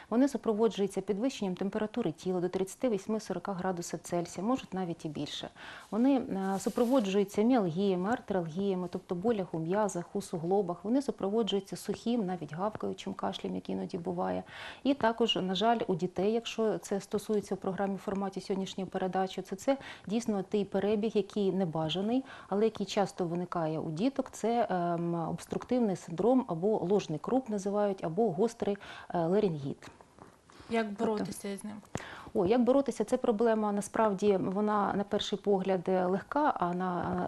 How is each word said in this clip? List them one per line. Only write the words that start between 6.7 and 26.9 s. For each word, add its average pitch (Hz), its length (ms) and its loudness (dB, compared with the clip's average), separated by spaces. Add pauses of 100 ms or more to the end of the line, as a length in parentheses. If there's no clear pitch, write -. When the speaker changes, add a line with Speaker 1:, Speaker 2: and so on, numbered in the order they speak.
Speaker 1:
міалгіями, 196 680 2
артралгіями, 185 840 -2
тобто 185 240 -6
болях 190 380 0
у 165 60 -2
м'язах, 180 540 0
у 202 80 -4
суглобах. 175 600 0
Вони 247 180 2
супроводжуються 202 760 0
сухим, 226 500 -2
навіть 175 280 -4
гавкаючим 196 600 -4
кашлем, 190 420 -4
який 185 200 -4
іноді 190 220 -4
буває. 185 460 -2 (400)
І 269 100 4
також, 233 420 2
на 185 200 0
жаль, 220 320 4
у 185 80 2
дітей, 180 380 0
якщо 220 440 0
це 196 240 -4
стосується 202 540 -2
в - 20 -2
програмі, 196 380 -2
в 185 40 -8
форматі 196 420 -4
сьогоднішньої 190 480 -4
передачі, 185 520 -2
це, 190 140 -8
це 269 220 0 (300)
дійсно 220 240 0 (200)
той 202 140 2
перебіг, 202 480 0
який 202 380 2
небажаний, 185 720 0 (260)
але 202 160 2
який 214 200 0
часто 190 400 0
виникає 165 540 -2
у - 120 -4
діток, 240 400 0
це, 233 380 0
ем, 170 600 0
обструктивний 196 640 0
синдром 220 520 2
або 170 200 -2
ложний 185 520 2